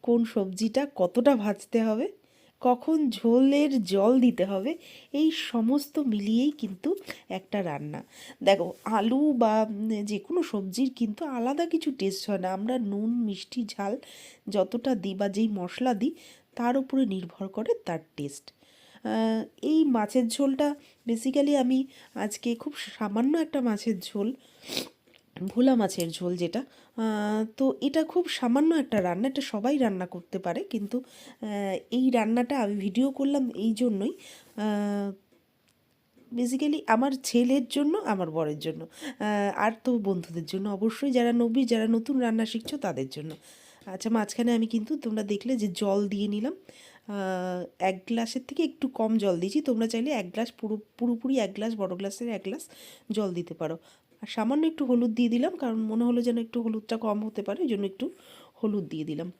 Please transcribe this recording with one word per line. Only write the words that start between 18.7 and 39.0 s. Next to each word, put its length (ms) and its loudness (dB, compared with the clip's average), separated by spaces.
আহ, 420 0
এই 220 4
মাছের 440 2
ঝোলটা 460 2
basically 480 2
আমি 300 2
আজকে 400 -4
খুব 220 -8
সামান্য 640 -2
একটা 220 -2
মাছের 400 0
ঝোল, 340 -4
ভোলা 260 4
মাছের 360 0
ঝোল 260 -4
যেটা, 240 -2
আহ, 840 -4
তো 240 2
এটা 240 0
খুব 240 -2
সামান্য 460 2
একটা 280 2
রান্না, 260 0
এটা 140 -2
সবাই 360 0
রান্না 280 0
করতে 320 -10
পারে, 260 -4
কিন্তু, 340 -4
আহ, 500 -12
এই 200 4
রান্নাটা 480 2
আমি 180 0
ভিডিও 340 2
করলাম 400 0
এই 220 0
জন্যই, 400 0
আহ, 560 -2
basically 500 0
আমার 260 4
ছেলের 460 2
জন্য, 300 2
আমার 320 -2
বরের 280 -2
জন্য, 260 -6
আহ, 760 -2